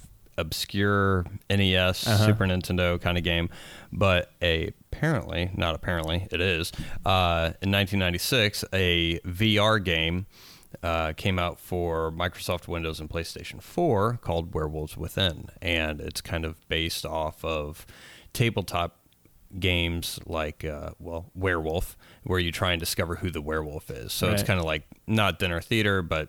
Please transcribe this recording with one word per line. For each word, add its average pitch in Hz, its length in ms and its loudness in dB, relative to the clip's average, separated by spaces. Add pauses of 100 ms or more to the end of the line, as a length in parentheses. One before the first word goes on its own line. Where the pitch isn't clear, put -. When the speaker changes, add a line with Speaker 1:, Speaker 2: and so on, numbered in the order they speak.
(380)
Speaker 1:
obscure 98 840 2 (240)
N 101 140 4
E 92 120 6
S, 92 320 4
Speaker 2:
Uh-huh. 107 200 6
Speaker 1:
Super 107 180 6
Nintendo 90 560 2
kind 87 160 0
of 85 80 0
game, 85 240 2 (420)
but 90 400 2 (120)
a, 82 280 2 (220)
apparently, 90 600 -2
not 85 200 0
apparently, 85 560 -2
it 85 120 0
is, 85 300 0 (340)
uh, 85 460 4 (100)
in 98 80 0
nineteen 98 300 2
ninety-six, 98 640 0 (120)
a 87 500 2
V 104 320 2
R 107 220 4
game, 87 480 0 (560)
uh, 82 320 0
came 92 240 0
out 87 200 -2
for 82 540 -2
Microsoft 87 560 -4
Windows 80 320 -4
and 78 80 -10
PlayStation - 540 -8
four 120 580 2
called 85 320 -2
Werewolves 78 420 -4
Within, 82 540 -4 (140)
and 78 400 -2
it's 76 180 -8
kind 82 240 -4
of 80 240 -10
based 82 380 -2
off 78 360 -4
of 76 440 -6 (480)
tabletop 92 680 -2 (600)
games 85 680 0
like, 78 380 -6
uh, 78 340 -6
well, 82 360 -10
Werewolf, 87 600 0 (280)
where 92 160 2
you 85 100 0
try 90 220 0
and 82 80 0
discover 85 340 -2
who 90 160 -4
the 80 100 -6
werewolf 76 500 -6
is. - 220 -10
So 90 180 0
it's 101 120 2
Speaker 2:
Right. - 60 0
Speaker 1:
kinda 92 160 2
like, 78 180 -2 (240)
not 101 320 2
dinner 87 220 0
theater, 104 420 2
but 78 260 -2